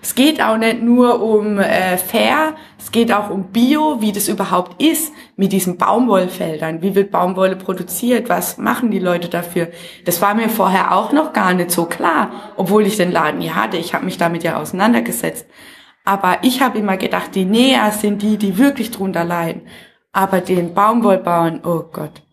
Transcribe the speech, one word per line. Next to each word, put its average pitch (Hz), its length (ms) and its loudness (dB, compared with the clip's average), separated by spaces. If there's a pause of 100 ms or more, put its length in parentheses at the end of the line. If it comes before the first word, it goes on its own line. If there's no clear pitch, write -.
es - 120 -6
geht 294 260 4
auch 220 160 2
nicht 226 260 0
nur 240 400 4
um, 208 360 2
äh, 185 400 2
fair, 247 560 0 (240)
es - 120 -16
geht 226 220 2
auch 208 160 0
um 190 240 -8
Bio, 277 480 2
wie 214 120 0
das 202 160 -2
überhaupt 180 540 -2
ist 311 300 2 (240)
mit 196 160 0
diesen 180 240 0
Baumwollfeldern. 180 1040 0
Wie 190 140 -2
wird 196 160 2
Baumwolle 185 460 0
produziert? 196 720 -4
Was 180 260 -2
machen 240 340 -2
die 196 80 -2
Leute 175 300 -2
dafür? 175 400 -4 (380)
Das 175 160 0
war 202 120 2
mir 226 140 2
vorher 190 480 2
auch 214 160 0
noch 302 220 2
gar 190 180 2
nicht 175 180 0
so 170 140 0
klar, 214 460 -2 (260)
obwohl 196 300 4
ich 208 100 0
den 180 160 0
Laden 160 300 0
hier 160 120 -6
hatte. 196 220 -2
Ich 165 160 -6
hab 170 100 -2
mich 180 140 -6
damit 170 260 -2
ja 165 160 -4
auseinandergesetzt. 233 880 -2 (580)
Aber 196 380 0
ich 254 200 2
hab 240 140 0
immer 202 200 -2
gedacht, - 380 -4
die 185 100 0
Näher 226 480 2
sind 208 300 -2
die, 214 160 0
die 196 180 -2
wirklich 269 340 2
drunter 180 340 -4
leiden. 170 380 -4 (500)
Aber 190 280 0
den 175 320 -2
Baumwollbauern, 185 920 2
oh 165 300 -2
Gott - 300 -12 (100)